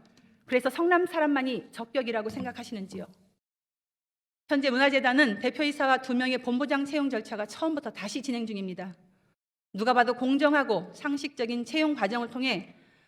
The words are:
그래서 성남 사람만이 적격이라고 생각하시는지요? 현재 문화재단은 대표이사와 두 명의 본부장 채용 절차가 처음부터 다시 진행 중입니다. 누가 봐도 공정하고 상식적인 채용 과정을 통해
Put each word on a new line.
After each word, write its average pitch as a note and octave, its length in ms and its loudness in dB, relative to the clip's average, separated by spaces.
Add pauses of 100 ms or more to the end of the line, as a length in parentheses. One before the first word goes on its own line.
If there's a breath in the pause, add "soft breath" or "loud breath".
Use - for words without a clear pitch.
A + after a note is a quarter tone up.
(460 soft breath)
그래서 B3+ 240 2
성남 F4 360 4
사람만이 C#4 640 0
적격이라고 A3+ 580 -4
생각하시는지요? G#3+ 760 -10 (1400)
현재 C#4 220 2
문화재단은 C4 680 4
대표이사와 C#4 580 2
두 C4 160 -4
명의 B3+ 240 0
본부장 B3+ 460 0
채용 C#4 260 0
절차가 G#3+ 360 -4
처음부터 D4 440 -4
다시 G#3 320 -8
진행 A#3 240 -4
중입니다. F#3+ 480 -8 (800)
누가 A3 220 0
봐도 A#3+ 200 4
공정하고 C4+ 800 2
상식적인 B3+ 720 -4
채용 D#4 300 2
과정을 A#3 360 -2
통해 B3 460 -4 (320 soft breath)